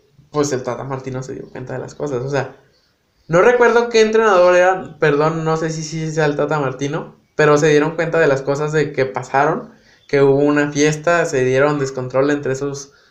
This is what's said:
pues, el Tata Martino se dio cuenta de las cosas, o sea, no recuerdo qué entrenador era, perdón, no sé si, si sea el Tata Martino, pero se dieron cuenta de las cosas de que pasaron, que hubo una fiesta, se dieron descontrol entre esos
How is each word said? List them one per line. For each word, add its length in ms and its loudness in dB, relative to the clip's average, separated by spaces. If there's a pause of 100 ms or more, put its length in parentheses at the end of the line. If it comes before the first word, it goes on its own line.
(320)
pues, 220 -2
el 100 -6
Tata 200 -8
Martino 400 -10
se 100 -12
dio 160 -14
cuenta 240 -14
de 60 -8
las 160 -14
cosas, 280 -6
o 60 -8
sea, 260 -4 (720)
no 140 4
recuerdo 480 4
qué 120 4
entrenador 540 4
era, 440 0
perdón, 460 0
no 120 0
sé 120 -4
si, 140 -8
si 280 -8
sea 140 0
el 100 0
Tata 240 -2
Martino, 560 -6 (200)
pero 220 4
se 100 2
dieron 280 2
cuenta 240 -2
de 80 4
las 140 0
cosas 300 -4
de 200 -2
que 140 -2
pasaron, 680 -2 (360)
que 140 0
hubo 180 4
una 320 0
fiesta, 540 0
se 180 -2
dieron 360 2
descontrol 520 -2
entre 220 -2
esos 380 -8 (200)